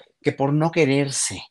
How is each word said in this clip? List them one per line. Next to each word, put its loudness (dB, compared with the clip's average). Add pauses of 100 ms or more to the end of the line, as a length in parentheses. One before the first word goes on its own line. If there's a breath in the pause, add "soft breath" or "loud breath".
(220 loud breath)
que -2
por 0
no 2
quererse, 0